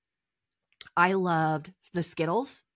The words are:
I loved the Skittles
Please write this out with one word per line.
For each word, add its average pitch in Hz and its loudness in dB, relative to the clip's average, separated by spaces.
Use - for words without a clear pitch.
I 180 4
loved 160 0
the 175 -2
Skittles 175 -2